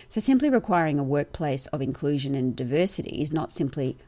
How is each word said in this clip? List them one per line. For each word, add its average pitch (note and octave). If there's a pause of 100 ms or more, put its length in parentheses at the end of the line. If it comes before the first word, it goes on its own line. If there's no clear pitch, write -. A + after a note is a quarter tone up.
So -
simply C4
requiring F3
a C#3+
workplace C#3+
of D3+
inclusion C#3
and B2+
diversity C#3+
is D3
not D#3
simply C3+ (120)